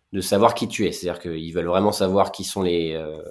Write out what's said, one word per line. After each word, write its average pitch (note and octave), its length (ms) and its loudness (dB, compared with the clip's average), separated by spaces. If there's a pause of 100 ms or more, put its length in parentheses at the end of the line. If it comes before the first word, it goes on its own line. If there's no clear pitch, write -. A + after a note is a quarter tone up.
(140)
de G2 80 -2
savoir A2 340 4
qui A2 120 -2
tu G#2 200 -2
es. D#2+ 40 -2
C'est-à-dire F2 300 -6
qu'ils E2 320 -8
veulent E2+ 140 -2
vraiment F#2+ 240 4
savoir F#2+ 400 2
qui G2 120 -8
sont G2 200 -4
les, E2+ 320 0
euh, D#2 360 -8